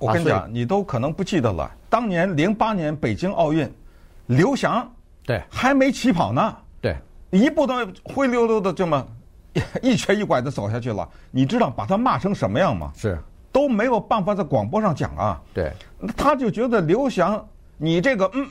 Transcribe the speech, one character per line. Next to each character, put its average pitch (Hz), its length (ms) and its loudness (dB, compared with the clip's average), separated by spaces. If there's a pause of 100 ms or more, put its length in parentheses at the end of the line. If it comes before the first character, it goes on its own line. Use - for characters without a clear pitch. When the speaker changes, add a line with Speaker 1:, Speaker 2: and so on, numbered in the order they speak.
Speaker 1:
我 - 120 0
跟 170 80 4
你 165 60 0
讲， 95 140 2
Speaker 2:
啊， - 0 -
所 - 80 -12
以 107 40 -10
Speaker 1:
你 120 140 -2
都 196 160 2
可 160 160 -4
能 131 120 0
不 175 140 -4
记 175 160 0
得 117 100 2
了， 78 200 -4 (180)
当 226 180 0
年 180 300 0
零 180 180 2
八 220 200 0
年 156 200 -2
北 135 200 -2
京 180 180 -4
奥 160 200 0
运， 156 140 0 (600)
刘 170 280 4
翔 202 320 -2 (380)
Speaker 2:
对。 117 240 -2
Speaker 1:
还 - 240 0
没 269 180 4
起 247 220 0
跑 107 200 0
呢。 180 220 0 (260)
Speaker 2:
对。 85 140 -2 (360)
Speaker 1:
一 214 200 4
步 302 160 2
都 254 80 -2 (300)
灰 269 240 0
溜 240 180 2
溜 220 140 2
的 185 120 0
这 185 140 -2
么 143 180 0 (380)
<laughs> - 400 -4
一 247 140 4
瘸 - 180 0
一 208 80 0
拐 160 180 2
的 135 120 -4
走 104 180 -4
下 117 80 -2
去 120 140 -4
了。 90 160 -4 (240)
你 127 120 4
知 170 140 0
道 220 100 4
把 - 160 -6
他 190 140 0
骂 233 180 0
成 196 160 -2
什 127 160 -2
么 107 120 0
样 160 160 2
吗？ 73 200 -8
Speaker 2:
是。 92 220 -2 (320)
Speaker 1:
都 - 180 2
没 220 180 2
有 247 120 2
办 214 260 0
法 202 100 0
在 190 100 -2
广 131 240 0
播 196 120 0
上 196 140 0
讲 - 220 -6
啊。 95 260 -2 (100)
Speaker 2:
对。 85 200 -2 (440)
Speaker 1:
他 285 200 2
就 254 120 -2
觉 214 200 -2
得 226 120 2
刘 214 300 2
翔， 190 340 0 (320)
你 165 240 0
这 262 160 2
个， 190 180 0
嗯， 269 160 -4